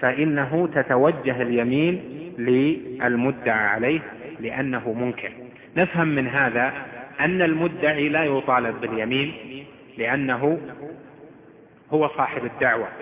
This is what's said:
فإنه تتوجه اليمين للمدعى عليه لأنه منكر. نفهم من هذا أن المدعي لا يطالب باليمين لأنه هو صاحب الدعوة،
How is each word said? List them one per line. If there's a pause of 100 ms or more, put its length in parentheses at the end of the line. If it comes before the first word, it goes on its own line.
فإنه
تتوجه
اليمين (340)
للمدعى
عليه (400)
لأنه
منكر. (460)
نفهم
من
هذا (460)
أن
المدعي
لا
يطالب
باليمين (640)
لأنه (1300)
هو
صاحب
الدعوة، (140)